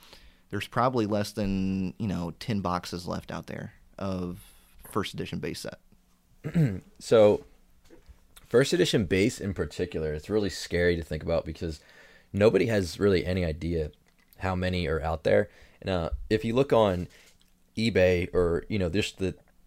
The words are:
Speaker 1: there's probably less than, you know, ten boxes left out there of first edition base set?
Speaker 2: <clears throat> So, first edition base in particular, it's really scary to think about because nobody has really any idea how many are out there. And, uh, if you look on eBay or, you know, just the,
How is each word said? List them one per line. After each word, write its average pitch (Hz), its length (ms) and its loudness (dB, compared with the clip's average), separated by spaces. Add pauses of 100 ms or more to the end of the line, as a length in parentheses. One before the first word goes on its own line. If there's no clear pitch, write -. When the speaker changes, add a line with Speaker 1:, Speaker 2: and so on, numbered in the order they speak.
(500)
Speaker 1:
there's 101 160 -6
probably 123 400 0
less 101 240 -2
than, 95 680 -2
you 113 100 -2
know, 87 320 -4
ten 107 200 -4
boxes 90 460 -4
left 90 240 -8
out 82 160 -10
there - 280 -12 (220)
of 92 440 -6 (500)
first - 240 -4
edition 90 240 -8
base 78 220 -8
set? - 180 -12 (640)
Speaker 2:
<clears throat> 147 400 0 (160)
So, 104 460 6 (1040)
first 131 240 4
edition 160 320 2
base 95 360 2
in 95 140 -4
particular, 80 580 -4
it's 76 160 -8
really 104 220 0
scary 87 460 0
to 82 80 -6
think 78 180 -8
about 82 220 -2
because 80 340 -8 (540)
nobody 107 340 4
has 101 320 -2
really 95 260 4
any 92 200 0
idea 80 480 -4 (460)
how 95 180 -2
many 90 320 -2
are 78 120 0
out 80 220 -4
there. 104 260 4 (320)
And, - 100 -6
uh, 85 200 -2 (180)
if 107 160 0
you 113 120 -2
look 135 160 2
on 98 340 4 (680)
eBay 92 580 4
or, 85 340 2
you 107 120 -2
know, 90 80 0
just 98 300 -4
the, 92 180 -4 (300)